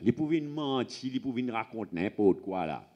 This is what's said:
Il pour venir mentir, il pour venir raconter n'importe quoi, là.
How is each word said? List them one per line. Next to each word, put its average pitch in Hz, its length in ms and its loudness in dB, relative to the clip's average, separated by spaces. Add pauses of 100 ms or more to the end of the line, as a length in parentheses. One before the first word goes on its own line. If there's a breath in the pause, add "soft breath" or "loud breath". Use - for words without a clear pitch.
Il 90 100 4
pour 156 140 0
venir 151 240 0
mentir, 135 640 -2
il 127 60 0
pour 131 120 -6
venir 120 220 -2
raconter 113 380 -6
n'importe 95 480 4
quoi, 92 260 -2
là. 67 180 -6 (120)